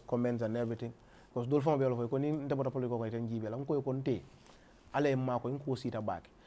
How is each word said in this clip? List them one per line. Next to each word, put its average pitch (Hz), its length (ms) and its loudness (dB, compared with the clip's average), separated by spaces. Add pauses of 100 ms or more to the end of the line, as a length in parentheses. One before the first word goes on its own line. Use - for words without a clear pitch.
comments 120 400 0
and 110 100 -2
everything. 117 360 -4 (420)
Because 120 160 -2
dol 147 100 6
famo 151 220 4
belo 127 160 4
fo 120 80 0
ko 117 120 -2
ni 147 120 0
nte 143 240 -2
bota 131 160 0
politiko 123 240 -2
ko 113 160 -2
iten 117 160 -2
jibe 110 240 -4
la, 113 80 -4
nko 143 240 0
ko 131 100 -2
nte. 135 300 0 (720)
Ale 139 240 4
ma 131 240 0
ko 120 80 -2
nko 139 240 -2
sita 113 240 -4
baake. 101 320 -6 (160)